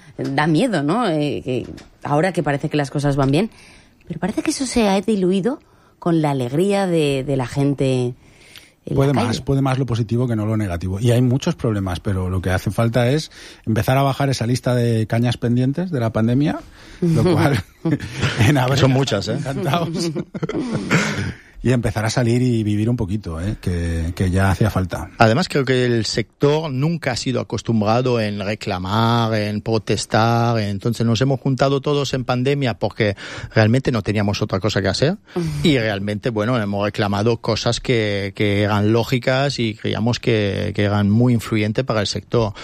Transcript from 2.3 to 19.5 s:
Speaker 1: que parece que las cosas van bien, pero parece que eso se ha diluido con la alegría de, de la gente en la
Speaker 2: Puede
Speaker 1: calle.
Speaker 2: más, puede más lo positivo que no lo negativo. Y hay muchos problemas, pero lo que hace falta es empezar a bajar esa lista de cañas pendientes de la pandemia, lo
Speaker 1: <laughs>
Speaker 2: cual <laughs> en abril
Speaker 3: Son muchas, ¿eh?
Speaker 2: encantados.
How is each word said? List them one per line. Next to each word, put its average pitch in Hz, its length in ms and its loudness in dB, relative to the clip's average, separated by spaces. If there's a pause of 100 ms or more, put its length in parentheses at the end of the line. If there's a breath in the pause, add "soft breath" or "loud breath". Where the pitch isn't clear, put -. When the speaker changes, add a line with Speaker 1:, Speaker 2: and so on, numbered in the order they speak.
Speaker 1:
que 170 100 -2
parece 143 260 -2
que - 60 -4
las 143 160 0
cosas 143 260 0
van 135 140 2
bien, 185 180 2 (580 loud breath)
pero 160 120 -10
parece 214 240 -4
que 311 80 0
eso 277 140 -4
se 233 220 2
ha 196 140 4
diluido 196 580 0 (400 soft breath)
con 165 220 2
la 151 100 2
alegría 160 560 0
de, 143 380 0
de 139 120 0
la 123 100 -2
gente 131 680 0 (760 loud breath)
en - 60 -6
la - 40 -2
Speaker 2:
Puede 139 160 4
Speaker 1:
calle. 123 120 2
Speaker 2:
más, 117 160 -2
puede 139 220 0
más 131 160 0
lo 135 80 -2
positivo 117 400 0
que 117 80 -2
no 107 100 -2
lo 110 120 0
negativo. 92 420 -4
Y 120 100 2
hay 117 100 4
muchos 127 360 2
problemas, 98 440 -2
pero 92 300 -2
lo 92 100 -2
que 90 120 0
hace 92 180 -2
falta 117 400 2
es 156 220 -2 (340 loud breath)
empezar 110 320 2
a 139 60 4
bajar 139 260 0
esa 123 160 -2
lista 123 300 0
de 117 320 2
cañas 117 300 0
pendientes 127 520 0
de 147 100 -2
la 113 140 -2
pandemia, 131 460 0 (420 loud breath)
lo 165 220 2
Speaker 1:
<laughs> 180 100 4
Speaker 2:
cual 143 240 4 (260)
<laughs> - 640 0
en 147 120 6
abril 127 180 2
Speaker 3:
Son 135 140 4
muchas, 127 360 0
¿eh? 107 120 -4
Speaker 2:
encantados. 170 760 -2